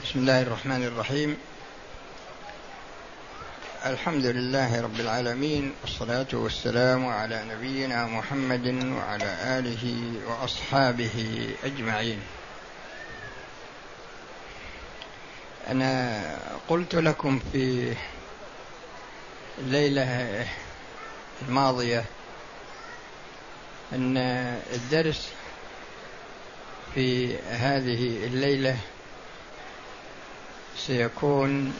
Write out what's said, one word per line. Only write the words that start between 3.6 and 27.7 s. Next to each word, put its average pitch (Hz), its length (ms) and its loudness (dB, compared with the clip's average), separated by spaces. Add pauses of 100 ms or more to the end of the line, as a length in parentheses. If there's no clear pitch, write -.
الحمد 135 400 2
لله 123 560 4
رب 113 180 -2
العالمين، 127 840 2
والصلاة 120 520 0
والسلام 123 720 4
على 110 400 0
نبينا 123 600 0
محمد 123 640 0
وعلى 123 920 0
آله 120 260 -2 (420)
وأصحابه 117 1200 2 (160)
أجمعين. 113 560 0 (3500)
أنا 131 540 4 (460)
قلت 170 280 2
لكم 151 440 4 (120)
في 127 420 4 (1700)
الليلة 127 840 4 (1040)
الماضية 123 580 6 (1900)
أن 131 240 4 (560)
الدرس 147 560 2 (1700)
في 127 420 4
هذه 120 880 2